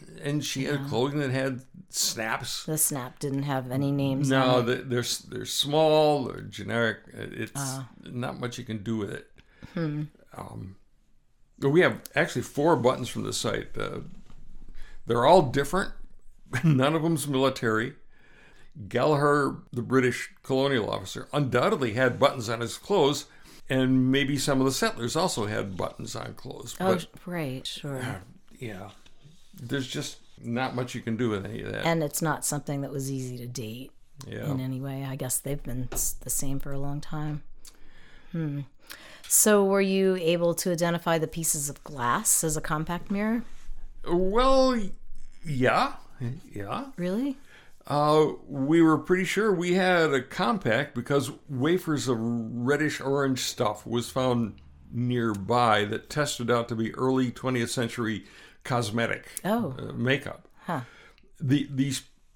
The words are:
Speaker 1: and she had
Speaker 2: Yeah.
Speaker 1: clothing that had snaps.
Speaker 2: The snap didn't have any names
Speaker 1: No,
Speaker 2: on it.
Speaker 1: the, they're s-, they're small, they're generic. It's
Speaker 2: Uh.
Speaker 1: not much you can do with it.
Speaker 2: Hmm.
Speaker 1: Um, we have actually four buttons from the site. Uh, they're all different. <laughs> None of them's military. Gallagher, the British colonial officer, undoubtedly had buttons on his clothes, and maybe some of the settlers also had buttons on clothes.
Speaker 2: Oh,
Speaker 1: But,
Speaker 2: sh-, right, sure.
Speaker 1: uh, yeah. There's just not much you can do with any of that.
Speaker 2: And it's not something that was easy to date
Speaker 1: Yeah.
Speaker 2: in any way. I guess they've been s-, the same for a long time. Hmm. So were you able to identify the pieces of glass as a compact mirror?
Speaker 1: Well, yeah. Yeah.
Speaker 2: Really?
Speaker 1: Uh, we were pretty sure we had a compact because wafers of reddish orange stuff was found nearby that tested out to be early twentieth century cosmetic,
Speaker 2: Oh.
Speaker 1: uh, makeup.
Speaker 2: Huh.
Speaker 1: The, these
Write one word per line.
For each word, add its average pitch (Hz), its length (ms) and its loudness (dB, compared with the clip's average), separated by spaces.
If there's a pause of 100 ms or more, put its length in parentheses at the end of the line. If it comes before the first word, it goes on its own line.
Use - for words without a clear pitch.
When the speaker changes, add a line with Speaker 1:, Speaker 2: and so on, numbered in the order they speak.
(220)
Speaker 1:
and 143 220 -2
she - 200 -4
had 143 160 -2
Speaker 2:
Yeah. 139 80 -6
Speaker 1:
clothing 139 300 0
that 143 120 0
had 131 320 -2 (280)
snaps. - 760 -4
Speaker 2:
The 156 140 -2
snap 127 400 -2
didn't 139 240 -2
have 131 280 -2
any 139 200 0
names 139 400 2
Speaker 1:
No, 135 100 6 (180)
Speaker 2:
on 120 40 4
it. 113 40 0
Speaker 1:
the, 127 80 2 (100)
they're 127 160 0
s-, - 180 -4
they're - 260 -10
small, 151 800 4
they're - 180 -8
generic. 107 560 -2 (140)
It's 110 440 -8
Speaker 2:
Uh. 135 280 -6 (200)
Speaker 1:
not - 360 -6
much 120 180 -6
you 123 60 -12
can 110 180 -6
do 113 140 -4
with 101 140 -4
it. - 200 -12 (440)
Speaker 2:
Hmm. 151 280 -2 (320)
Speaker 1:
Um, 98 420 -12 (800)
we 139 220 4
have 127 200 4 (140)
actually - 280 0
four 147 340 4
buttons 127 320 2
from 110 160 -6
the 107 80 -4
site. - 440 -4
Uh, - 240 -4 (1040)
they're 120 200 4
all 175 160 10
different. 139 500 0 (600)
<laughs> 120 120 0
None 143 300 6
of 160 80 0
them's 160 240 0
military. 131 680 2 (960)
Gallagher, 143 680 4 (160)
the 120 100 -2
British 123 480 2 (120)
colonial 131 480 2
officer, - 420 -8
undoubtedly 131 600 2
had 123 260 2
buttons 131 280 2
on 117 120 -4
his 117 180 -6
clothes, 147 480 2 (420)
and 131 440 4
maybe 139 260 2
some 131 220 2
of 131 60 4
the 135 60 2
settlers 131 440 -2
also 160 300 0
had 104 300 -4
buttons - 380 -8
on 117 200 -10
clothes. - 460 -14
Speaker 2:
Oh, 185 140 2
Speaker 1:
But, 175 80 -2
Speaker 2:
sh-, - 40 -12 (200)
right, 151 400 -6
sure. 139 360 -8
Speaker 1:
uh, 107 160 -6 (400)
yeah. 101 320 -10 (680)
There's 131 280 -4
just - 300 -8 (220)
not 117 360 -4
much 123 180 -4
you 120 60 -6
can 113 160 -4
do 117 140 0
with 98 140 -2
any 107 180 -8
of 104 100 -6
that. 104 120 -4
Speaker 2:
And 165 200 2
it's 143 180 -4
not 151 220 -2
something 143 380 -4
that 139 100 -8
was 135 180 -6
easy 131 280 -6
to 120 100 -10
date 120 420 -10 (360)
Speaker 1:
Yeah. 110 240 -6
Speaker 2:
in 135 100 -2
any 131 200 -4
way. 135 240 -8
I 135 120 -8
guess 135 220 -4
they've 143 240 -4
been 127 300 -4
s-, - 200 -2
the - 180 -10
same 139 300 0
for 143 120 -4
a 139 60 -2
long 143 220 -2
time. 151 420 -4 (880)
Hmm. 151 300 -4 (680)
So 208 380 6
were 196 160 4
you 190 360 2
able 170 380 2
to 180 160 -2
identify 170 480 2
the 156 80 0
pieces 156 420 -4
of 139 140 -12
glass 139 640 0
as 156 120 0
a 156 40 -2
compact 165 500 -4
mirror? 214 320 0 (680)
Speaker 1:
Well, 240 720 4 (640)
yeah. 147 500 2 (580)
Yeah. 117 340 -6 (100)
Speaker 2:
Really? 214 400 -2 (500)
Speaker 1:
Uh, 151 460 4 (140)
we 143 360 4
were 156 160 8
pretty 185 260 0
sure 208 280 2
we 175 220 2
had 180 380 4
a 135 100 4
compact 151 720 0
because 139 360 0 (180)
wafers 147 580 0
of 123 140 2
reddish 120 800 0
orange 135 400 0
stuff - 460 -2
was 117 240 -2
found 120 500 0 (320)
nearby 117 920 2
that 104 260 -6
tested 139 400 -2
out 117 180 2
to 117 80 -2
be 110 200 0
early 131 340 4
twentieth 123 400 -2
century 113 540 -2 (400)
cosmetic, 113 800 -2
Speaker 2:
Oh. 190 340 0
Speaker 1:
uh, - 160 -8
makeup. - 540 -2 (180)
Speaker 2:
Huh. 131 140 -2 (600)
Speaker 1:
The, 139 320 2
these 135 300 0 (340)